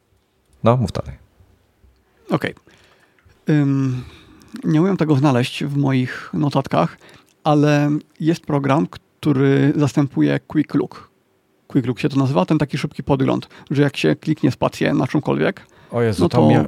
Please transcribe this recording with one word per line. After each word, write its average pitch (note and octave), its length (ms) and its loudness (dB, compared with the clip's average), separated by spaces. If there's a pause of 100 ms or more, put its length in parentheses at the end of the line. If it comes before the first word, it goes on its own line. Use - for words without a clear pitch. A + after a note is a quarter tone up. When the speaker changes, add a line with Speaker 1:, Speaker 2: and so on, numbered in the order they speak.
(640)
Speaker 1:
No, A#2 120 4
mów A#2 160 -2
dalej. - 260 -10 (1120)
Speaker 2:
Okej. - 240 -2 (960)
Ym, C3+ 560 0 (600)
nie D#3+ 180 2
umiem F#3+ 140 0
tego D#3 200 0
znaleźć C3 480 0
w C#3+ 120 -4
moich C3+ 580 -2
notatkach, D#3 640 -2 (460)
ale D3 460 2 (300)
jest D#3+ 260 -2
program, C#3+ 400 0
który C#3 920 0
zastępuje C#3+ 640 0
Quick - 340 -4
Look. - 360 -6 (580)
Quick B2 200 0
Look A#2+ 120 -4
się D3+ 80 -2
to C3+ 80 -6
nazywa, C#3 300 0
ten D#3 120 2
taki - 200 -4
szybki - 240 -8
podgląd, C3 460 -2 (220)
że C#3 120 2
jak C#3+ 140 -2
się D#3 200 0
kliknie D3+ 340 -2
spację C#3+ 440 -2
na D3+ 120 -2
czymkolwiek, D3 600 -2 (240)
Speaker 1:
O A#2+ 120 -2
Jezu, A2+ 200 0
Speaker 2:
no E3+ 60 4
Speaker 1:
to - 100 -2
Speaker 2:
to D2+ 100 6
Speaker 1:
mia-, - 200 4